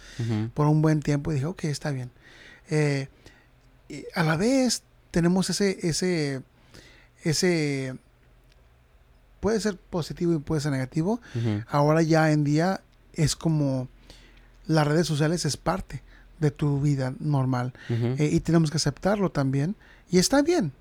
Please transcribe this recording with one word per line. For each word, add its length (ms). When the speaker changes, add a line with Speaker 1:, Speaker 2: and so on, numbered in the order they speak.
Speaker 1:
Ujú. 360
Speaker 2:
por 140
un 120
buen 200
tiempo 320
y 20
dije, 120
ok, 180
está 260
bien. 200
Eh, 380
y 160
a 80
la 140
vez 480
tenemos 400
ese, 360
ese, 560
ese, 720
puede 200
ser 160
positivo 580
y 40
puede 220
ser 120
negativo. 480
Speaker 1:
Ujú. 340
Speaker 2:
Ahora 340
ya 300
en 120
día 360
es 220
como 520
las 200
redes 200
sociales 380
es 120
parte 460
de 120
tu 300
vida 380
normal. 540
Speaker 1:
Ujú. 300
Speaker 2:
Eh, 140
y 80
tenemos 300
que 60
aceptarlo 540
también. 440
Y 80
está 240
bien. 380